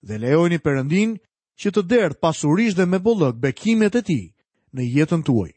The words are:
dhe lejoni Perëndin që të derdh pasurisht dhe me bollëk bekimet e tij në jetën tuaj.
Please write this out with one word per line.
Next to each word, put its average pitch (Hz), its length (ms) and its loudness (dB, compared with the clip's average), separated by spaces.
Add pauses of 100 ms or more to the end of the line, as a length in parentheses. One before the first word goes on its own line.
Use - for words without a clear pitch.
dhe 107 160 -10
lejoni 160 420 2
Perëndin 160 580 -2 (440)
që 202 100 -2
të 208 140 0
derdh 190 340 0
pasurisht 170 580 0
dhe 185 80 2
me 185 140 0
bollëk 180 380 0
bekimet 208 580 0
e 240 60 2
tij 117 320 -4 (400)
në 127 140 -4 (100)
jetën 156 260 2
tuaj. 110 340 0